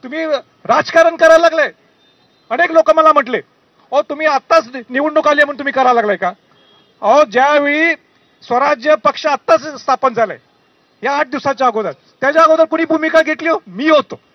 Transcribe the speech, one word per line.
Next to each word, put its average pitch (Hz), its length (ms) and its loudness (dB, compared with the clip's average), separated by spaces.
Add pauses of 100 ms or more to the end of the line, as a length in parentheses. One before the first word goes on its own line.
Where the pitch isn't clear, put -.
तुम्ही 302 220 -8 (400)
राजकारण 330 500 2
करायला 330 340 4
लागले. 311 200 -2 (800)
अनेक 320 220 -2
लोक 320 200 2
मला 320 220 4
म्हटले, 247 240 0 (540)
"अहो, 277 100 0
तुम्ही 302 240 -6
आत्ताच 302 480 0
नि-, 254 160 -14
निवडणूक 302 380 -2
आली 294 120 0
आहे 294 60 4
म्हणून 285 120 -12
तुम्ही 277 160 -8
करायला 254 200 2
लागलाय 214 220 0
का?" 180 160 -6 (720)
अहो, 254 220 2
ज्यावेळी 285 720 0 (460)
स्वराज्य 277 540 -2
पक्ष - 300 -4
आत्ताच 294 560 -2
स्थापन 254 320 -2
झालाय, 202 240 -2 (680)
या 277 140 -4
आठ 302 100 -2
दिवसाच्या 262 400 -4
अगोदर, 214 240 -4
त्याच्या 302 520 -2
अगोदर 320 200 4
कुणी 320 220 -2
भूमिका 320 360 0
घेतली 311 280 -4
हो? 330 80 0 (100)
मी 214 220 -6
होतो. 302 300 0 (160)